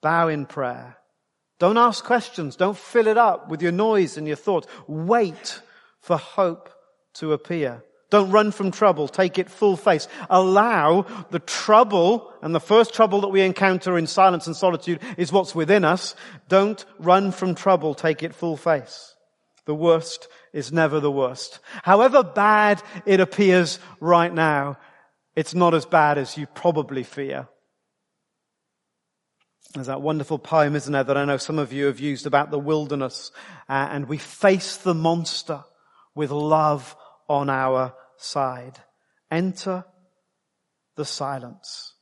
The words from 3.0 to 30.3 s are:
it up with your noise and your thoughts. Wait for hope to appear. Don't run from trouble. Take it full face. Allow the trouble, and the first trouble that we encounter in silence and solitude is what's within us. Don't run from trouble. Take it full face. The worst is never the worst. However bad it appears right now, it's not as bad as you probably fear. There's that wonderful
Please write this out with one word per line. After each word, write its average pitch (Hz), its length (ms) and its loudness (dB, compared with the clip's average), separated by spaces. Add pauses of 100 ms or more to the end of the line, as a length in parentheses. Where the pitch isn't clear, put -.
it 220 100 2
up 226 320 2
with 156 140 -6
your 175 100 0
noise 202 440 0
and 151 100 -10
your 151 100 -6
thoughts. 175 300 -4 (200)
Wait 170 760 -4 (400)
for 170 160 -2
hope 170 520 -4 (460)
to 156 180 -4
appear. 143 500 -6 (280)
Don't 196 200 4
run 214 220 4
from 196 180 -4
trouble. 156 380 0
Take 185 300 -2
it 180 120 -6
full 202 260 0
face. 160 300 0 (220)
Allow 190 760 4 (240)
the 180 80 -4
trouble, 214 920 2 (100)
and 160 120 -6
the 156 60 2
first 226 320 4
trouble 202 300 2
that 196 60 -4
we 190 120 2
encounter 185 560 0
in 165 100 -2
silence 180 400 2
and 165 80 -8
solitude 175 460 -2 (160)
is 165 160 -4
what's 185 220 0
within 170 300 2
us. 165 300 0 (340)
Don't 196 360 2 (140)
run 185 340 2
from 185 220 -4
trouble. 156 400 0
Take 160 280 -4
it 120 120 -10
full 165 220 -6
face. - 580 -6 (500)
The 151 100 -6
worst 160 540 0 (240)
is 143 200 -10
never 156 280 0
the 143 100 -2
worst. 131 500 -6 (220)
However 247 400 6
bad 208 600 2 (240)
it 190 140 4
appears 185 580 2 (200)
right 170 340 2
now, 147 440 -2 (580)
it's 156 200 -6
not 175 200 4
as 156 120 -2
bad 151 320 2
as 131 180 -8
you 147 100 -10
probably 143 560 -4
fear. 135 460 -10 (2250)
There's 131 160 -12
that 135 140 -8
wonderful 156 360 -4